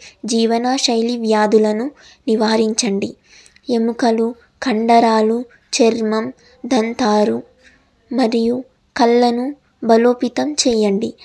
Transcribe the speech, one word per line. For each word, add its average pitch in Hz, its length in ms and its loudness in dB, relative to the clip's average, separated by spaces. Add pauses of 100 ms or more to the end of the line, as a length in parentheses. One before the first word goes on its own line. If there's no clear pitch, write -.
(260)
జీవనశైలి 233 960 0
వ్యాధులను 214 640 0 (420)
నివారించండి. 220 840 0 (580)
ఎముకలు, 226 580 0 (340)
కండరాలు, 226 760 2 (360)
చర్మం, 220 520 0 (380)
దంతాలు 226 760 0 (760)
మరియు 233 460 0 (380)
కళ్ళను 240 500 2 (380)
బలోపేతం 240 680 2
చేయండి. 220 560 0 (160)